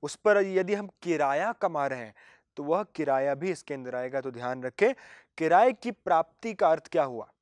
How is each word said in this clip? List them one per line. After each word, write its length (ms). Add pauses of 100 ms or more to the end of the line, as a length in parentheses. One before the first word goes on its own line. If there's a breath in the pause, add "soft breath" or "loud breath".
उस 120
पर 220
यदि 360
हम 160 (120)
किराया 500
कमा 360
रहे 120
हैं, 160 (400 soft breath)
तो 80
वह 200
किराया 520
भी 160
इसके 220
अंदर 220
आएगा। 260
तो 100
ध्यान 320
रखें, 300 (440 loud breath)
किराए 360
की 180
प्राप्ति 640
का 160
अर्थ 180
क्या 160
हुआ 280 (100)